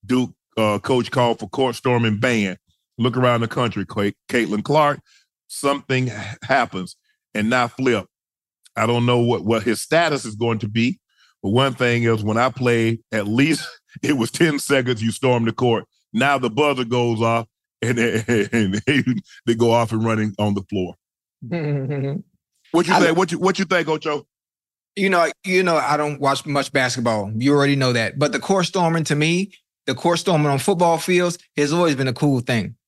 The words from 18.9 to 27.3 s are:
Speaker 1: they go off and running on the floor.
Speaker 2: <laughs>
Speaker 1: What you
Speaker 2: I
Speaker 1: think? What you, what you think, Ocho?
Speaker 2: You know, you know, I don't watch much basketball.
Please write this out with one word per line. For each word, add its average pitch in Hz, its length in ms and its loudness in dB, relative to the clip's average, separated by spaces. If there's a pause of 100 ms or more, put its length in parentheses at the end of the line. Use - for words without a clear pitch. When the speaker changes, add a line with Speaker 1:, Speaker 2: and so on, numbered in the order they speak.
Speaker 1:
they 113 80 2
go 117 160 2
off 113 220 2
and 113 120 -2
running 107 340 0
on 104 160 2
the 98 80 -4
floor. 92 320 -6 (560)
Speaker 2:
<laughs> 143 720 -4 (460)
Speaker 1:
What 170 160 2
you 175 60 0
Speaker 2:
I - 80 4
Speaker 1:
think? 165 160 4
What 175 160 0
you, 170 60 -6
what 185 200 0
you 196 60 0
think, 170 240 -2
Ocho? 151 380 -4 (680)
Speaker 2:
You 196 140 0
know, 175 180 4 (160)
you 185 200 2
know, 170 160 2
I 139 180 0
don't 147 240 -2
watch 135 240 0
much 143 260 -2
basketball. 120 640 0